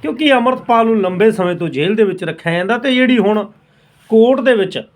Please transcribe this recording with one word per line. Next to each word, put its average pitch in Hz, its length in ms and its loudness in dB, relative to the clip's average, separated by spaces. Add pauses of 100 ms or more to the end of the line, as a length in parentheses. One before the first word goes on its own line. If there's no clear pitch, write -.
ਕਿਉਂਕਿ 294 320 0
ਅੰਮ੍ਰਿਤਪਾਲ 247 520 0
ਨੂੰ 226 160 0
ਲੰਬੇ 185 300 0
ਸਮੇਂ 180 240 -2
ਤੋਂ 175 140 -6
ਜੇਲ੍ਹ 151 260 -2
ਦੇ 220 80 2
ਵਿੱਚ 190 200 -2
ਰੱਖਿਆ 165 300 -6
ਜਾਂਦਾ 190 240 -2
ਤੇ 254 180 -2
ਜਿਹੜੀ 254 220 2
ਹੁਣ 208 280 0 (640)
ਕੋਰਟ 240 320 4
ਦੇ 247 140 2
ਵਿੱਚ 196 260 -4 (140)